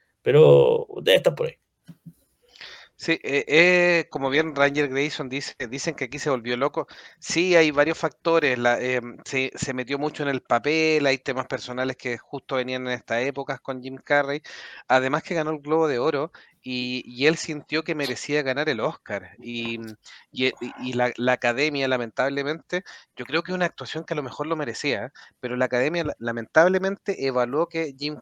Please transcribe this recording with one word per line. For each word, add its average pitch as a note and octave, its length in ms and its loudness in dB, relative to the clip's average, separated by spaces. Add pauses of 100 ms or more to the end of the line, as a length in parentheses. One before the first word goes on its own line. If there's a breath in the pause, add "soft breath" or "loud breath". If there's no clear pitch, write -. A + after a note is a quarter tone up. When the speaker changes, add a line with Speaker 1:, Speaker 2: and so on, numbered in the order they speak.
(220)
Speaker 1:
pero C3 640 8 (140)
debe F#2 140 6
estar D#3+ 180 4
por - 140 -2
ahí. - 80 -10 (1400 loud breath)
Speaker 2:
Sí, - 280 -2
eh, C3+ 260 0
eh, F3 600 4
como C3+ 200 -4
bien D3+ 260 0
Ranger C#3+ 320 2
Grayson C#3 400 -4
dice, C3+ 280 -8 (140)
dicen C#3 240 -6
que - 120 -6
aquí B2 140 -10
se D3+ 100 -4
volvió B2 260 -2
loco. C#3+ 320 -2 (320 loud breath)
Sí, F3 340 0
hay D#3+ 180 8
varios D3 260 2
factores. D3+ 600 0
La, A#2+ 220 2
em, A#2+ 460 -4
se, C3+ 300 -4
se - 180 -6
metió B2+ 260 -4
mucho D3+ 240 -4
en C#3+ 60 -2
el C3 120 -2
papel, D3+ 640 2
hay C3+ 120 2
temas B2+ 300 -6
personales B2+ 500 -6
que A#2+ 200 -6
justo - 380 -10
venían B2+ 320 -4
en B2 60 -2
estas A#2+ 300 -2
épocas C3+ 360 -6
con C3 240 -10
Jim C3 140 -12
Carrey. C#3+ 440 0 (460 loud breath)
Además C3 360 2
que - 120 -6
ganó D#3 160 -2
el D3+ 80 -6
Globo D#3 300 0
de B2+ 100 -2
Oro D3 320 -2 (300 soft breath)
y, B2+ 440 -6
y B2 200 -2
él D#3+ 100 4
sintió D#3 480 -6
que F3 100 -4
merecía C#3+ 480 -4
ganar C#3 280 -2
el A#2 100 0
Oscar. A2 580 -6
Y, A#2 420 -8 (520 soft breath)
y, B2+ 220 0 (280)
y B2+ 120 -6
la, B2 240 2
la B2 160 2
academia, C3+ 560 0
lamentablemente, C#3 920 -4 (340 loud breath)
yo A#2+ 80 -10
creo D#3 180 -2
que F3+ 80 -8
es F#3 40 -4
una F3+ 100 0
actuación D#3+ 400 -8
que - 80 -6
a D3+ 40 -4
lo D3 60 -4
mejor C3+ 240 -8
lo E3 80 -2
merecía, B2+ 520 -4
¿eh? - 20 -10 (320 soft breath)
Pero B2 160 -4
la B2+ 80 0
academia, D3+ 400 0
la-, D3 140 -6
lamentablemente, F3 1080 0
evaluó B2+ 400 0
que D#3+ 320 -6
Jim D3 220 -6